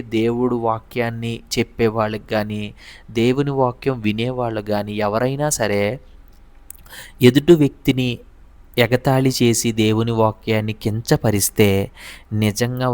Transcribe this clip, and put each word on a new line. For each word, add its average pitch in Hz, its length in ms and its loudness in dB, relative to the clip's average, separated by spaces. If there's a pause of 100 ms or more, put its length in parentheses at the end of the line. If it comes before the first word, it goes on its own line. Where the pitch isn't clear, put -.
(200)
దేవుడు 120 360 0 (120)
వాక్యాన్ని 117 640 -4 (200)
చెప్పేవాళ్ళకి 110 800 -2
కానీ, 104 280 -4 (560)
దేవుని 135 420 2
వాక్యం 131 340 -2 (120)
వినేవాళ్ళు 113 640 -4
కానీ 104 220 -4 (140)
ఎవరైనా 131 420 -2 (100)
సరే 104 240 0 (1400)
ఎదుటి 143 340 6
వ్యక్తిని 127 480 0 (760)
ఎగతాళి 131 520 2
చేసి 117 320 2 (140)
దేవుని 113 360 2
వాక్యాన్ని 110 540 0 (100)
కించపరిస్తే 110 840 2 (720)
నిజంగా 123 520 -2